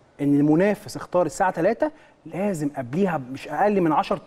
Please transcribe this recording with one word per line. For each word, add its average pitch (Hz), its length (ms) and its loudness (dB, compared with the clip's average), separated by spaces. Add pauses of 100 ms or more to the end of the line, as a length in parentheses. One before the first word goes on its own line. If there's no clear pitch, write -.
(200)
إن 143 140 2
المنافس 156 600 2
اختار 180 300 0
الساعة 185 240 0
تلاتة 220 400 0 (360)
لازم 165 500 -4
قبليها 151 440 -2 (120)
مش 135 160 -12
أقل 190 320 0
من 160 120 2
عشر 175 340 0